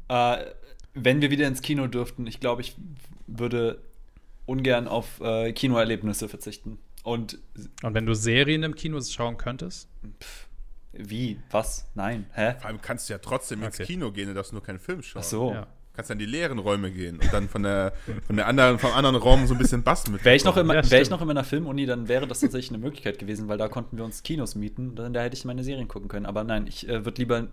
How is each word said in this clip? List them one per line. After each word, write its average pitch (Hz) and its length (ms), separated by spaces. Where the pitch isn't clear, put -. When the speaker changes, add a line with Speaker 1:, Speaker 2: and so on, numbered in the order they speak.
Speaker 1:
Äh, 120 360
wenn 131 280
wir 139 80
wieder 143 160
ins 127 160
Kino 143 240
dürften, 120 400
ich 110 120
glaub, 120 220
ich - 160
würde 117 520
ungern 127 440
auf, - 320
äh, 113 320
Kinoerlebnisse 110 760
verzichten. - 500
Und 117 360
Speaker 2:
Und 110 120
wenn 113 120
du 113 80
Serien 131 480
im 156 120
Kino 151 260
schauen 117 380
könntest? 135 500
Speaker 1:
Pff, - 260
wie? 107 480
Was? - 440
Nein. 104 380
Hä? 110 260
Speaker 3:
Vor - 100
allem 110 140
kannst - 260
du 107 60
ja 95 40
trotzdem 123 440
ins 110 140
Speaker 2:
Okay. 95 100
Speaker 3:
Kino 147 260
gehen, 98 160
du 98 60
darfst 98 180
nur 107 100
keinen 92 180
Film 180 220
schauen. - 220
Speaker 1:
Ach - 40
so. 113 240
Speaker 2:
Ja. 107 140
Speaker 3:
Kannst - 140
dann 104 100
die 104 80
leeren 139 320
Räume 101 320
gehen 87 300
und - 140
dann 98 160
von 104 140
der, 98 280
von 104 100
der 104 100
anderen, 127 320
vom 127 140
anderen 131 240
Raum 127 300
so 127 60
ein 123 60
bisschen 123 240
Bass 165 260
mit 104 160
Speaker 1:
Wär 127 100
ich 143 80
noch 190 120
Speaker 3:
bekommen. 170 160
Speaker 1:
immer, 151 120
Speaker 2:
Ja, - 80
Speaker 1:
wär 127 120
ich 135 40
Speaker 2:
stimmt. - 40
Speaker 1:
noch 175 100
in 165 60
meiner 147 180
Filmuni, 139 400
dann 123 240
wäre 131 180
das 127 140
tatsächlich 131 300
eine 113 80
Möglichkeit 117 400
gewesen, 104 300
weil 104 100
da 107 100
konnten 113 300
wir 113 80
uns - 160
Kinos 156 320
mieten, 113 400
dann, 117 180
da 120 80
hätte 120 160
ich - 80
meine 127 180
Serien 131 260
gucken 101 200
können. 101 160
Aber 104 200
nein, 107 220
ich, - 220
äh, 113 160
würd 117 140
lieber 117 340